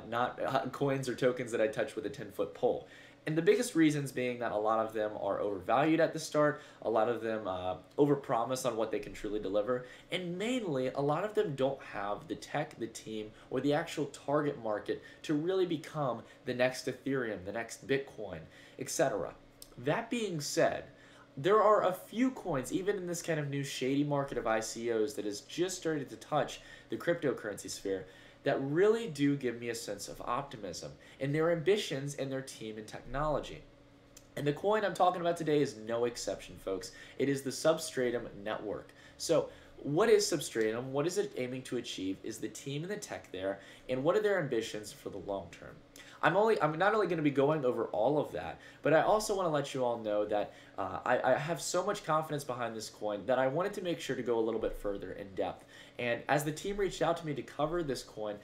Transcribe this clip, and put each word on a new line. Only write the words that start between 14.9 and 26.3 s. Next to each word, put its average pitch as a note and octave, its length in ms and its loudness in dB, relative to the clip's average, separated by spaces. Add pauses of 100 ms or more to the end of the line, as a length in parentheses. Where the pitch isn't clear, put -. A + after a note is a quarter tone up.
to D#3+ 100 0
really F3+ 320 2
become C#3+ 560 -2 (240)
the B2 80 -2
next B2+ 320 2
Ethereum, B2 600 -2
the G2 60 -6
next A2+ 360 -8
Bitcoin, A2 540 -4 (360)
et - 140 -8
cetera. C3+ 420 0 (460)
That E3+ 320 -2
being G3+ 280 -2
said, - 440 0 (520)
there F#3+ 280 6
are G#3 220 6
a F#3 80 4
few A#3+ 360 0
coins, D#3 420 -2
even F#3+ 240 0
in F3+ 120 -4
this F3 160 -4
kind D#3+ 160 0
of C#3+ 100 -2
new C#3 140 -2
shady C#3 400 0
market C#3 340 0
of A2 80 -4
I A2 140 4
C A#2 340 -2
Os G#2+ 200 2
that G2+ 120 -6
has G2+ 160 -4
just F#3 360 -4
started D3+ 340 -4
to A2+ 60 -10
touch - 440 -2 (280)